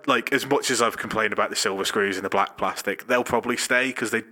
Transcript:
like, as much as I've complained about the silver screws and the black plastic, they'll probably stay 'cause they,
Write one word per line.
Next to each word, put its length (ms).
like, 260
as 140
much 240
as 100
I've 160
complained 380
about 160
the 60
silver 280
screws 320
and 80
the 60
black 260
plastic, 520
they'll 160
probably 340
stay 340
'cause 180
they, 220